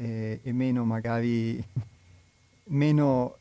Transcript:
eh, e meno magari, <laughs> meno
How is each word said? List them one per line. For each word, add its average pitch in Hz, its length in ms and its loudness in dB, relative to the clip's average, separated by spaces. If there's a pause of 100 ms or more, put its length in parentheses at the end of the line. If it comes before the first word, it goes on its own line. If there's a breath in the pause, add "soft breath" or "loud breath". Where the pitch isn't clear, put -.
eh, 113 400 -6
e 131 100 -6
meno 123 320 0
magari, 117 800 0
<laughs> - 1000 -14
meno 143 760 2